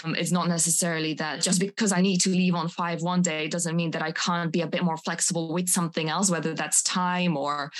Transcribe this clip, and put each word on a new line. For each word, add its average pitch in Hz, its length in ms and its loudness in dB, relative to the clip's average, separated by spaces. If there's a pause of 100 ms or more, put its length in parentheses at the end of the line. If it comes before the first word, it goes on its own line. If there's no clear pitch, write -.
Um, 160 120 -2
it's 160 180 0
not 170 160 2
necessarily 165 640 0
that 147 280 -4
just 185 180 2
because 196 320 0
I 185 80 4
need 185 220 4
to 190 80 2
leave 180 240 4
on 170 140 0
five 170 340 -4
one 180 180 2
day 160 280 0
doesn't 170 280 -2
mean 170 140 0
that 156 100 -4
I 156 120 -2
can't 170 380 -2
be 170 120 0
a 160 40 -2
bit 151 160 -2
more 165 140 2
flexible 165 560 -2
with 180 160 0
something 165 400 0
else, 180 220 0
whether 160 240 -2
that's 151 280 0
time 180 540 0
or, 143 440 -2